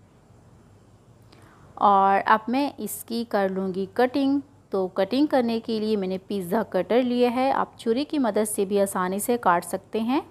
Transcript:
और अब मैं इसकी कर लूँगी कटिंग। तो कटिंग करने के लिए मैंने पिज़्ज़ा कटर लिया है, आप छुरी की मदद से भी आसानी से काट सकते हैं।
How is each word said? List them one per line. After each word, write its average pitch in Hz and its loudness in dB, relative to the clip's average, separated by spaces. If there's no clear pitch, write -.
और 196 4
अब 214 2
मैं 269 -2
इसकी 226 -8
कर 196 0
लूँगी 190 -4
कटिंग। 269 2
तो 190 0
कटिंग 240 0
करने 233 0
के 226 -4
लिए 220 0
मैंने 190 -2
पिज़्ज़ा 202 -2
कटर 208 0
लिया 247 2
है, 262 0
आप - -2
छुरी 240 -2
की 302 -4
मदद 214 2
से 208 -2
भी 196 0
आसानी 196 0
से 240 0
काट 180 2
सकते - -6
हैं। 262 0